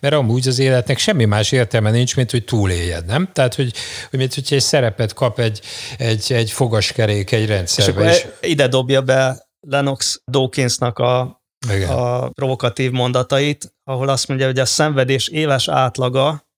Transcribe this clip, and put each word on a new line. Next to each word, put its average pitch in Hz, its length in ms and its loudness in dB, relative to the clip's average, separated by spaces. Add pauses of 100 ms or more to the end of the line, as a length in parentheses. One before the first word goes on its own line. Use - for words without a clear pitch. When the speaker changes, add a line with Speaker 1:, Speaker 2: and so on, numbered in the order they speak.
Speaker 1:
mert 143 140 0
amúgy 127 340 0
az 127 100 0
életnek 131 400 2
semmi 165 260 2
más 104 280 2
értelme 107 380 2
nincs, 120 260 0
mint 127 140 0
hogy 117 140 -2
túléljed, 87 600 -2
nem? 139 280 -2
Tehát, 127 220 0
hogy, 127 180 -2 (380)
hogy 135 80 -2
mint 131 160 -2
hogyha 139 200 -4
egy 135 80 4
szerepet 117 500 0
kap 120 260 -2
egy, 113 220 0 (380)
egy, 113 340 -2
egy 117 180 0
fogaskerék 107 800 0
egy 110 140 2
rendszerbe 98 440 0
Speaker 2:
És 90 60 0
akkor 131 140 4
Speaker 1:
is. 170 120 4 (180)
Speaker 2:
e-, - 80 -4
ide 143 200 4
dobja 131 320 2
be 131 480 0 (200)
Lennox 139 600 -2
Dawkinsnak 127 680 0
a, 123 440 0 (320)
Speaker 1:
Igen. 98 140 0
Speaker 2:
a 123 400 -2
provokatív 131 640 -2
mondatait, 127 800 0 (120)
ahol 135 240 -4
azt 135 200 0
mondja, 135 180 0
hogy 131 120 0
a 131 60 2
szenvedés 135 640 0
éves 156 400 0
átlaga 131 760 0 (140)